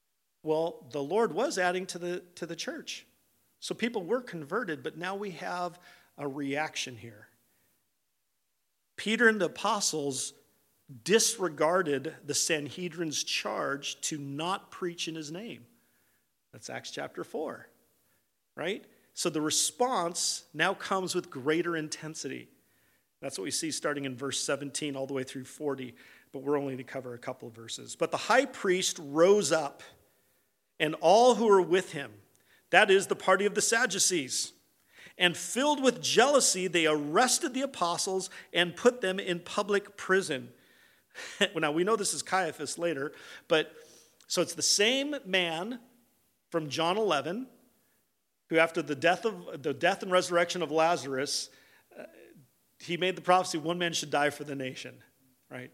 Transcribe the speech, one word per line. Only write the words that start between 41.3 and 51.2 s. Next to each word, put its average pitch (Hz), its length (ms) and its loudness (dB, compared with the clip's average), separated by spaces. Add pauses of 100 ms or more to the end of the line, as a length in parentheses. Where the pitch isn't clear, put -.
<laughs> 190 160 2
Now, 156 180 2
we 165 100 2
know 214 140 2
this 202 160 -2
is 143 100 -6
Caiaphas 165 540 -2
later, 151 340 -4 (380)
but, 156 240 4 (540)
so - 140 0
it's - 120 -2
the 151 80 -8
same 269 640 2
man 185 560 -2 (720)
from 160 180 -2
John 160 260 0
eleven, 190 520 0 (1000)
who 160 80 2
after 165 240 4
the 147 140 -2
death 170 300 2
of, 180 360 -6
the 143 120 -2
death 170 280 0
and 190 100 -4
resurrection 180 500 2
of 147 100 -2
Lazarus, 143 800 0 (500)